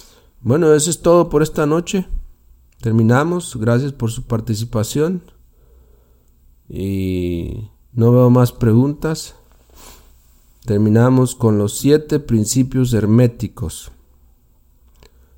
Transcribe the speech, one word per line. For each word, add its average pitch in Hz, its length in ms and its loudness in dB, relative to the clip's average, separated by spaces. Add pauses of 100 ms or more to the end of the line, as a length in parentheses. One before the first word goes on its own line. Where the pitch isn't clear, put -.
(420)
Bueno, 151 320 2
eso 151 160 2
es 156 120 -6
todo 170 280 4
por 151 140 2
esta 156 220 -4
noche. 170 420 -4 (720)
Terminamos. 123 760 0
Gracias 120 340 -2
por 117 200 -6
su 123 120 -10
participación. 117 1000 -4 (1500)
Y 92 1040 -6 (200)
no 117 200 2
veo 123 180 6
más 123 220 4
preguntas. 143 840 -2 (1300)
Terminamos 117 720 2
con 107 220 2
los 104 200 -2
siete 151 420 2
principios 123 760 -2
herméticos. 110 960 0 (1500)